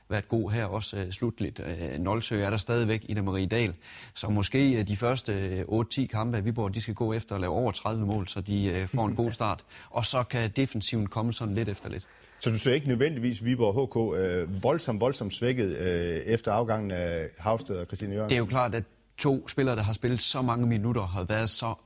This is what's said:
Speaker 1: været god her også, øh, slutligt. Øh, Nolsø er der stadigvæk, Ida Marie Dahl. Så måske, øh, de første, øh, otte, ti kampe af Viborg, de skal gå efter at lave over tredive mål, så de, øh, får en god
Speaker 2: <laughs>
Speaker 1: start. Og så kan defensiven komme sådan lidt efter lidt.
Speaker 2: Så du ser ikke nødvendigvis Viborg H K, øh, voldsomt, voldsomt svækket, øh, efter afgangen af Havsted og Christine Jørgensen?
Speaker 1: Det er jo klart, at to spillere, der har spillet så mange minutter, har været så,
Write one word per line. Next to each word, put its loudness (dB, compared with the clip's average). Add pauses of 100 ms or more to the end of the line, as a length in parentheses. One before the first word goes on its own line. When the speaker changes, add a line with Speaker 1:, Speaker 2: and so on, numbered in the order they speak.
Speaker 1:
været -2
god 0
her 0
også, -4
øh, -4
slutligt. -4
Øh, -6
Nolsø 0
er 0
der 0
stadigvæk, 0
Ida 0
Marie 0
Dahl. 0 (400)
Så -6
måske, 4
øh, 0
de 0
første, 0
øh, -2
otte, 2
ti 0
kampe -2
af 0
Viborg, 0
de -2
skal -4
gå 0
efter -4
at -2
lave 0
over 2
tredive -2
mål, 0
så -6
de, 0
øh, 0
får 0
en 0
god 2
Speaker 2:
<laughs> -8
Speaker 1:
start. -2 (260)
Og 0
så 2
kan 0
defensiven 0
komme -2
sådan -2
lidt 0
efter -6
lidt. -8 (340)
Speaker 2:
Så 2
du 4
ser 4
ikke 2
nødvendigvis 2
Viborg 4
H 2
K, 2
øh, 0
voldsomt, 2
voldsomt 0
svækket, 0
øh, 0
efter 0
afgangen 0
af -2 (100)
Havsted 0
og -4
Christine -6
Jørgensen? -2
Speaker 1:
Det 2
er 4
jo 2
klart, 0
at -2 (340)
to 0
spillere, 0
der 0
har 0
spillet 0
så 0
mange 2
minutter, 2
har -2
været 0
så, 0 (120)